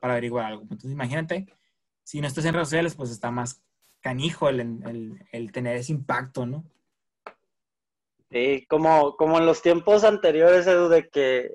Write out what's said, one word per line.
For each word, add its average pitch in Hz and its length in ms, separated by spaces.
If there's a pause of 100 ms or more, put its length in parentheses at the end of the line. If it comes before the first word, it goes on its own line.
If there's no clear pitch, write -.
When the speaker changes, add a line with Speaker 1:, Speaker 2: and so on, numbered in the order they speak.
Speaker 1:
para 123 100
averiguar 120 320
algo. 107 200
Entonces, 127 280
imagínate, 160 540 (560)
si - 180
no 147 60
estás 143 180
en 165 80
redes 160 160
sociales, 160 260
pues 131 160
está 117 200
más 120 320 (400)
canijo 139 480
el, 127 100
el, 117 720
el 117 180
tener 123 260
ese 127 160
impacto, 135 520
¿no? 135 180 (1700)
Speaker 2:
Sí, 127 400
como, 156 480
como 160 220
en 165 80
los 160 160
tiempos 175 400
anteriores, 180 640
Edu, 175 220
de 165 200
que 131 460